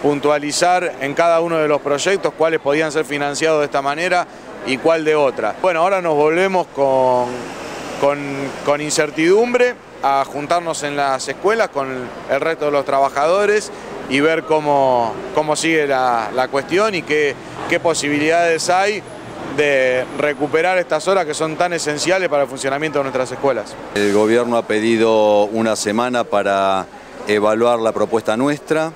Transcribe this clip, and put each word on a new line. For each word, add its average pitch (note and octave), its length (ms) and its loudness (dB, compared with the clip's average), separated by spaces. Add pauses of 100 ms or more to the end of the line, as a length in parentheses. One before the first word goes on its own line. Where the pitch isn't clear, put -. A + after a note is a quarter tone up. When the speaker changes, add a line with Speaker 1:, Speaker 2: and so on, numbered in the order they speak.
Speaker 1:
puntualizar D3 960 0
en C#3+ 140 -4
cada E3 260 4
uno E3+ 160 -2
de D#3 100 2
los D3 140 2
proyectos D3+ 560 0
cuáles D#3+ 220 2
podían D3+ 320 0
ser D3+ 140 -2
financiados C#3+ 560 0
de D3 40 2
esta C#3+ 160 -2
manera E3 460 0 (400)
y C3 100 -2
cuál E3 260 2
de D#3 120 2
otra. A2+ 440 0
Bueno, F3 200 0
ahora F#3+ 200 2
nos E3+ 140 0
volvemos E3+ 540 2
con, C3 580 2 (760)
con, C#3+ 200 2 (460)
con C#3+ 160 0
incertidumbre F3+ 920 2 (300)
a C#3 220 2
juntarnos D#3+ 580 -4
en C#3+ 120 -4
las C#3 320 -2
escuelas G3 420 0
con C#3 180 -4 (420)
el C3+ 100 0
resto D#3 260 -2
de D3 60 0
los C#3+ 140 0
trabajadores D3+ 840 0 (380)
y C3 100 2
ver D#3+ 240 2
cómo, C3+ 680 2 (200)
cómo D3+ 220 0
sigue D#3+ 320 0
la, B2+ 480 0
la B2+ 140 0
cuestión E3+ 440 0
y E3+ 100 -4
qué, D3 320 0 (340)
qué E3+ 100 2
posibilidades D#3+ 920 0
hay F#3+ 320 2 (540)
de C3 480 2 (140)
recuperar D3+ 600 0
estas E3 300 -2
horas F#3+ 180 2
que D3 80 -6
son D#3+ 220 -4
tan F3 160 0
esenciales E3 560 -2
para C#3+ 160 2
el B2 60 -4
funcionamiento C3+ 500 -4
de C#3 40 -2
nuestras B2+ 280 -4
escuelas. B2 420 -2 (220)
Speaker 2:
El G2+ 160 2
gobierno A#2 460 4
ha A2 100 -2
pedido G#2+ 760 4
una A2 320 0
semana A#2+ 480 0
para G2 600 0 (400)
evaluar G#2+ 540 2
la A2 140 0
propuesta G#2+ 420 0
nuestra. D3+ 600 -2